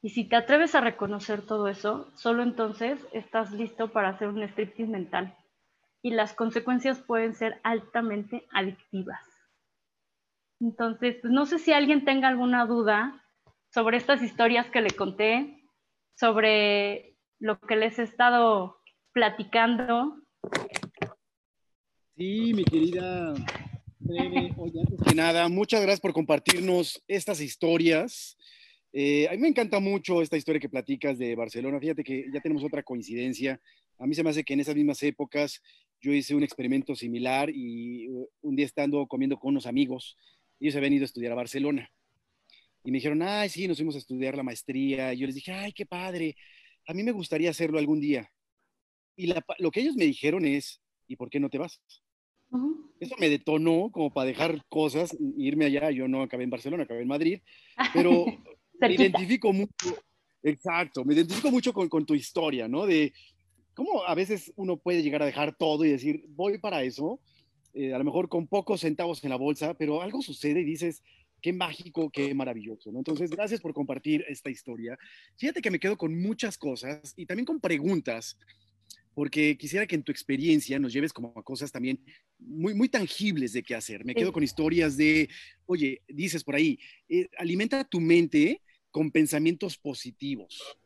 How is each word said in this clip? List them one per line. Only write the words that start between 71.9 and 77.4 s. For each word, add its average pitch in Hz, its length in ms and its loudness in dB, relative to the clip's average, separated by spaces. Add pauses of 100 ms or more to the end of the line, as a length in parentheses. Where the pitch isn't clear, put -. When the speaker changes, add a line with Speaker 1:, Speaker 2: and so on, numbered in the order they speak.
Speaker 2:
qué 139 220 -2
maravilloso", 113 580 -6
¿no? 123 80 -8
Entonces, 156 320 -4
gracias 202 300 -4
por 147 120 -8
compartir 143 560 -2
esta 139 200 -12
historia. 117 480 -10 (400)
Fíjate 302 240 -4
que 214 100 -2
me 170 80 -2
quedo 196 180 -2
con 165 240 -4
muchas 208 360 -4
cosas 143 600 -8
y 180 80 -14
también 214 200 -4